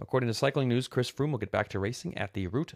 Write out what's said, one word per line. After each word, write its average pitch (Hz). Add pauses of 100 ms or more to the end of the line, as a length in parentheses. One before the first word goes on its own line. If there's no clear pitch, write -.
according 123
to 113
Cycling 139
News, 123
Chris 123
Froome 147
will 135
get 104
back 104
to 104
racing 110
at 101
the 95
Route 131